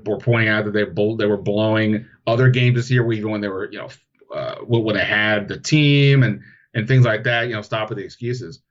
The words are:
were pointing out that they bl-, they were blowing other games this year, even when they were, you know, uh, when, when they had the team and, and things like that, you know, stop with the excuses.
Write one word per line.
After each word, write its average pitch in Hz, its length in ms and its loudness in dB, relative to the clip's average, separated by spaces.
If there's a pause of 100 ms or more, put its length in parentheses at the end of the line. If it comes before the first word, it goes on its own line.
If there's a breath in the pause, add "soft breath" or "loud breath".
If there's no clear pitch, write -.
were 104 140 -4
pointing 113 300 0
out 107 160 0
that 104 60 -4
they 104 120 0
bl-, 104 320 -2
they 110 100 0
were 104 120 2
blowing 107 680 0 (220 loud breath)
other 123 220 4
games 123 260 2
this 117 160 -4
year, 117 200 2
even 107 200 -4
when 104 100 -4
they 101 60 -4
were, 98 240 -8
you 104 80 -12
know, - 100 -12 (460)
uh, - 220 -8
when, 113 260 -2
when 107 120 0
they 95 80 0
had 104 440 0
the 98 120 -8
team 143 640 4
and, 104 200 0 (340 loud breath)
and 107 120 -2
things 127 180 6
like 110 180 0
that, 120 240 0
you 117 80 -4
know, 107 60 -6
stop 110 280 -6
with 107 80 -8
the 98 60 -8
excuses. 110 680 -10